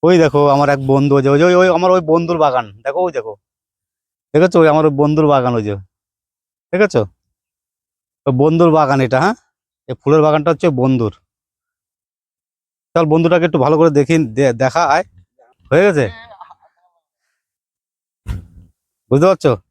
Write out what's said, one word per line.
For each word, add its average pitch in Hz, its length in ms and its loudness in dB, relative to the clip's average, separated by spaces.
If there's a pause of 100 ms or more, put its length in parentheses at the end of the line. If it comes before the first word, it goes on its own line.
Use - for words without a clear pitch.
ওই 175 160 4
দেখো, 147 300 2
আমার 139 220 0
এক 139 160 -2
বন্ধু, 139 280 0
ওই 139 100 2
যে, 139 60 2
ওই 143 100 2
যে, 165 60 2
ওই, 180 80 2
ওই 185 200 4
আমার 180 160 0
ওই 185 120 0
বন্ধুর 165 360 -2
বাগান। 127 280 0 (160)
দেখো, 139 200 -6
ওই 180 100 -4
দেখো, 113 200 -10 (1000)
দেখেছো? 175 260 2
ওই 160 80 4
আমার 156 180 2
ওই 147 100 0
বন্ধুর 151 320 0
বাগান, 127 260 0
ওই 113 80 -2
যে, 104 120 -6 (1000)
দেখেছো? 185 300 0 (1200)
ওই 139 80 -2
বন্ধুর 160 380 2
বাগান 143 280 0
এটা, 127 200 -2
হ্যাঁ? 196 160 -2 (520)
এই 127 80 -10
ফুলের 151 260 0
বাগানটা 151 280 0
হচ্ছে 165 240 -2
বন্ধুর। 123 380 -2 (1800)
চল, 165 120 0
বন্ধুটাকে 165 400 0
একটু 160 120 -2
ভালো 143 180 2
করে 160 140 4
দেখি, 143 240 0 (180)
দে-, 123 260 -2
দেখা, 131 320 -2
আয়। 165 140 -2 (680)
হয়ে 156 140 2
গেছে? 156 200 0 (3000)
বুঝতে 143 180 2
পারছো? 165 240 0 (180)